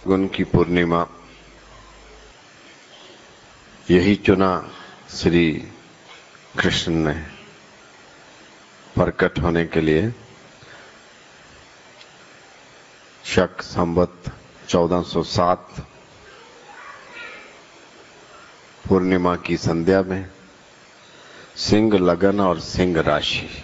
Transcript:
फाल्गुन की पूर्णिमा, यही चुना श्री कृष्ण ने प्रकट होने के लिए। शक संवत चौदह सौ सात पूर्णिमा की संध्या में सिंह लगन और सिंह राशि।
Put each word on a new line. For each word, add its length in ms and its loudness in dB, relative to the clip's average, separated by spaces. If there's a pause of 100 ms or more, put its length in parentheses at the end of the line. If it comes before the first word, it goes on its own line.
फाल्गुन 280 0
की 160 -4
पूर्णिमा, 600 2 (2750)
यही 300 4
चुना 340 2 (600)
श्री 400 2 (1080)
कृष्ण 360 -2
ने 180 0 (1800)
प्रकट 420 0
होने 280 0
के 140 -2
लिए। 300 2 (3250)
शक 380 -2
संवत 680 -2 (380)
चौदह 340 2
सौ 220 -4
सात 500 -2 (3000)
पूर्णिमा 540 2
की 200 -4
संध्या 440 2
में 280 -6 (1300)
सिंह 400 2
लगन 420 2
और 200 0
सिंह 420 -2
राशि। 460 -2 (160)